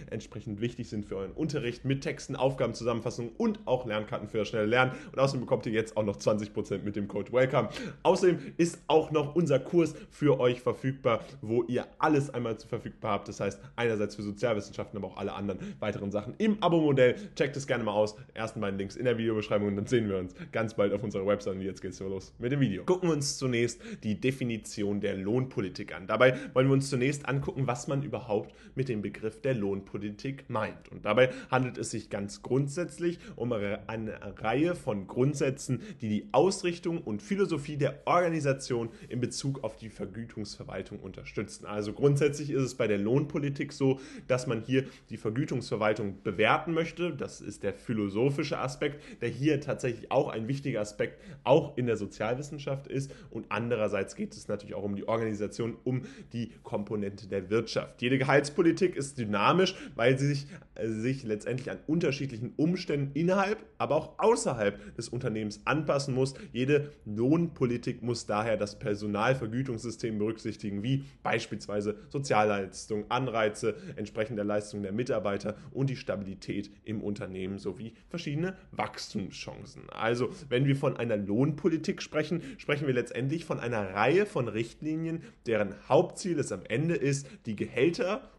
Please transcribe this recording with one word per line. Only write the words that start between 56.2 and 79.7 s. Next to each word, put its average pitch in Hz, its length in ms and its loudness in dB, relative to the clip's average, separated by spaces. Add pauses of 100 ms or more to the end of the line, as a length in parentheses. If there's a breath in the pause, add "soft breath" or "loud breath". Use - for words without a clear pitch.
die 117 180 -6 (100)
Komponente 101 680 -4
der 95 220 -2
Wirtschaft. - 540 0
Jede 131 160 4
Gehaltspolitik 147 760 4
ist 139 220 -4
dynamisch, 123 560 4 (220 loud breath)
weil 131 240 6
sie 139 80 2
sich, 143 180 0 (300 loud breath)
äh, 110 120 -4
sich 117 360 -2
letztendlich 110 480 -4
an 98 160 -8
unterschiedlichen 139 720 -2
Umständen 147 580 0
innerhalb, 190 420 2 (220)
aber 117 160 2
auch - 240 -2
außerhalb 139 760 2
des 117 140 -8
Unternehmens 110 560 -2
anpassen 143 480 2
muss. 135 220 2 (180 loud breath)
Jede 139 380 2 (140)
Lohnpolitik 123 960 0
muss 120 240 -2
daher 107 280 2
das 101 220 -2
Personalvergütungssystem 110 1400 -2
berücksichtigen, 104 640 -4
wie 135 220 0 (180 loud breath)
beispielsweise 104 720 -2 (140 loud breath)
Sozialleistungen, 104 1000 0
Anreize, 110 680 0 (180 loud breath)
entsprechende 107 480 -4
Leistungen 104 400 -2
der 95 80 -4
Mitarbeiter 104 640 -2 (160 loud breath)
und 139 180 0
die 127 60 -4
Stabilität 98 760 -6 (140 loud breath)
im 110 180 -6
Unternehmen 98 560 -6
sowie 101 360 -8 (160 loud breath)
verschiedene 170 460 -4 (180 loud breath)
Wachstumschancen. - 1160 -8